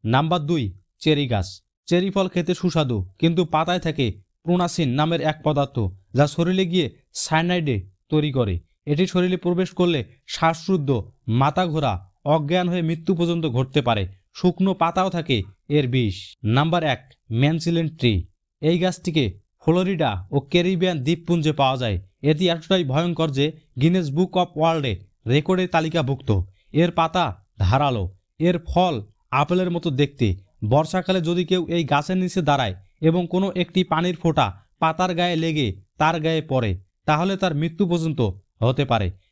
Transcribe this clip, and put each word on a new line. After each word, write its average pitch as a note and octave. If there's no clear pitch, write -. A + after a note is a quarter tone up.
নাম্বার D3+
দুই, D#3
চেরি D3
গাছ। G#2
চেরি F3+
ফল G3
খেতে F3+
সুস্বাদু, D3
কিন্তু E3
পাতায় F3
থাকে D3
প্রোনাসিন F3
নামের D#3+
এক D3+
পদার্থ, C#3+
যা C3
শরীরে F3+
গিয়ে E3+
সায়ানাইডে D#3+
তৈরি D3+
করে। A#2
এটি D3
শরীরে F3+
প্রবেশ F3
করলে F3
শ্বাসরুদ্ধ, E3
মাথা D3
ঘোরা, D3+
অজ্ঞান D#3
হয়ে F3
মৃত্যু E3
পর্যন্ত E3+
ঘটতে C3
পারে। A#2
শুকনো F3+
পাতাও E3+
থাকে E3
এর C#3+
বিষ। A#2+
নাম্বার D#3+
এক, C3+
ম্যানচিলিন D#3+
ট্রি। B2
এই E3
গাছটিকে E3
ফ্লোরিডা E3+
ও D3
ক্যারিবিয়ান F3
দ্বীপপুঞ্জে E3
পাওয়া C3+
যায়। A#2
এটি D3+
এতটাই E3+
ভয়ঙ্কর D#3+
যে C#3
গিনেস E3+
বুক E3+
অফ F3+
ওয়ার্ল্ডে D#3
রেকর্ডে E3
তালিকাভুক্ত। D#3+
এর E3+
পাতা E3+
ধারালো, A#2+
এর F3
ফল F3
আপেলের F3
মতো E3+
দেখতে। C#3
বর্ষাকালে E3+
যদি F3
কেউ F3+
এই E3+
গাছের D3
নিচে F#3
দাঁড়ায় C3+
এবং E3
কোনো F#3
একটি F3+
পানির E3+
ফোঁটা D3
পাতার E3
গায়ে F3
লেগে D#3+
তার D#3+
গায়ে D#3+
পড়ে, B2
তাহলে E3
তার F#3+
মৃত্যু E3
পর্যন্ত D#3+
হতে B2+
পারে। A2+